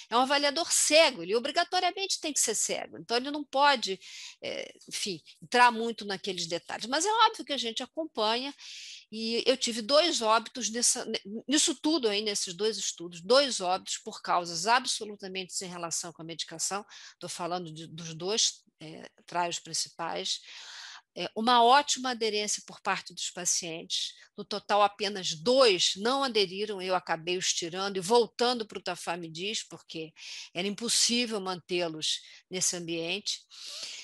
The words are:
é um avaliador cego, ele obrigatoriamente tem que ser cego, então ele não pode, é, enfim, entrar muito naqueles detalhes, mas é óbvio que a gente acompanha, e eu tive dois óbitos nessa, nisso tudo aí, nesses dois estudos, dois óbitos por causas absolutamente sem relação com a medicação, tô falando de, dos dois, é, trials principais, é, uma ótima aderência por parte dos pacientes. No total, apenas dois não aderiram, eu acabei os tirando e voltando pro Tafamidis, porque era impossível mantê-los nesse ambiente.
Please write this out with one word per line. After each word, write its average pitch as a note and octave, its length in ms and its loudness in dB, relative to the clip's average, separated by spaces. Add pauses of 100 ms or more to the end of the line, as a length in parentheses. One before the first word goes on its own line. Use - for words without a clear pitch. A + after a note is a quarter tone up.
é G#3+ 60 0
um B3 60 6
avaliador C#4+ 500 2
cego, D4+ 500 6
ele F#3 140 0
obrigatoriamente F4 840 0
tem D#4 100 -4
que - 80 -2
ser A3 160 2
cego, - 420 -4
então E3+ 200 -2
ele C4 120 -2
não D4 140 -6
pode, C4 560 4 (420)
é, - 320 -6 (140)
enfim, - 340 -6 (200)
entrar B3 280 6
muito A3+ 360 -4
naqueles F#3 420 -6
detalhes, E3+ 380 -6
mas D4 200 0
é G#4+ 60 0 (160)
óbvio A4 160 -2
que D4+ 80 -6
a C#4 60 -2
gente A3+ 260 -6
acompanha, B3+ 720 -2 (560)
e A3+ 340 -2
eu B3+ 120 4
tive A#3 240 -4
dois C#4+ 400 4
óbitos A3 500 2
nessa, A#3 340 0 (420)
nisso D4 280 2
tudo D#4 320 2
aí, G#3 140 0
nesses G3+ 320 -2
dois G#3 240 0
estudos, F3 440 -8
dois B3 380 4
óbitos F#3+ 380 -2
por - 240 -12
causas F3 440 -2
absolutamente G#3 880 -2
sem F#3+ 160 -8
relação E3+ 440 -6
com - 80 -16
a D#3+ 40 -12
medicação, E3 600 -6 (340)
tô F3+ 80 -10
falando F3 440 -4
de, D#3+ 140 -12
dos E3 280 -12
dois, F#3 500 0 (160)
é, D#3+ 300 -16 (160)
trials F3 340 -2
principais, E3+ 800 -6 (760)
é, F3 200 -6
uma A#3 280 6
ótima B3+ 460 6
aderência G#3 560 -2
por - 160 -18
parte F3+ 320 -4
dos - 160 -6
pacientes. E3+ 840 -4 (200)
No G3+ 80 -12
total, G#3 380 2
apenas G3 540 0
dois G#3+ 600 6
não B3+ 260 2
aderiram, G3+ 580 0
eu F#3 140 0
acabei F3 420 -2
os - 160 0
tirando F#3+ 440 -4
e - 20 -2
voltando A#3 640 2
pro G3 160 -12
Tafamidis, F3 800 -6
porque D#3+ 500 -12 (440)
era F3+ 120 -2
impossível A3+ 720 0
mantê-los F3 800 -4 (300)
nesse F#3 260 -2
ambiente. E3+ 680 -6 (600)